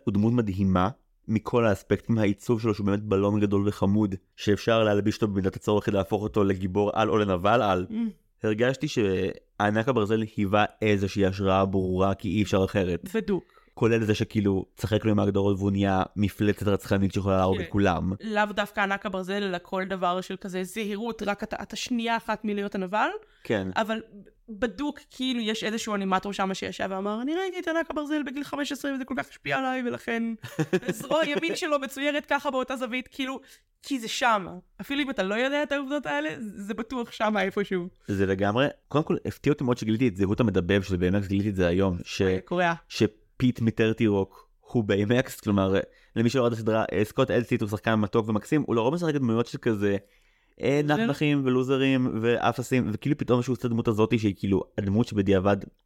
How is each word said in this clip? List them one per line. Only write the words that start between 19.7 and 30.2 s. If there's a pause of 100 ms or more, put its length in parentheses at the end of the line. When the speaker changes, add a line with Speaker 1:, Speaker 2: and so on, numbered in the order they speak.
Speaker 2:
דבר
של
כזה
זהירות,
רק
אתה,
אתה
שנייה
אחת
מלהיות
הנבל. (340)
Speaker 1:
כן.
Speaker 2:
אבל (480)
בדוק, (120)
כאילו,
יש
איזשהו
אנימטור
שם
שישב
ואמר,
"אני
ראיתי
את
ענק
הברזל
בגיל
חמש
עשרה,
וזה
כל
כך
השפיע
עליי,
ולכן (360)